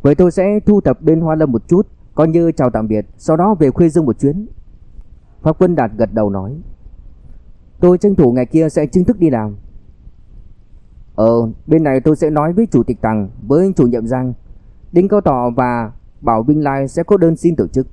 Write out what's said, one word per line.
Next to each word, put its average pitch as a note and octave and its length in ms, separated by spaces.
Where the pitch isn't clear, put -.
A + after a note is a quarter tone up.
"Vậy D3 140
tôi F3+ 160
sẽ G3+ 340
thu G#3 160
thập C3 200
bên D#3+ 200
Hoa D#3+ 140
Lâm D#3 160
một A2+ 160
chút, F#3+ 200
coi E3 120
như E3 240
chào C#3 180
tạm A2 180
biệt, G#2+ 180
sau D#3+ 200
đó G3 220
về C#3 120
Khuê E3+ 180
Dương D#3+ 160
một A2+ 140
chuyến." E3 280
Hoắc D#3 180
Vân F3+ 160
Đạt A#2 220
gật G#2+ 160
đầu G#2+ 160
nói, G2 260
"Tôi F3+ 180
tranh G3 180
thủ C3 160
ngày B2 140
kia D#3+ 240
sẽ D3+ 160
chính F3+ 200
thức A3+ 140
đi E3+ 100
làm." G#2+ 260
"Ờ, A2+ 360
bên D#3+ 160
này C3 180
tôi D#3 140
sẽ D#3 140
nói D#3 240
với G#3+ 180
chủ A#2+ 120
tịch A#2 180
Tằng, A2 280
với F3+ 280
chủ C3+ 120
nhiệm A#2 200
Giang. B2+ 260
Đinh F3+ 160
Cao G3+ 140
Thọ B2 340
và A#2+ 360
Bảo A2 220
Vinh D3+ 200
Lai C#3 240
sẽ E3+ 160
có G3+ 140
đơn E3 180
xin E3 200
tổ G2 120
chức. C3 240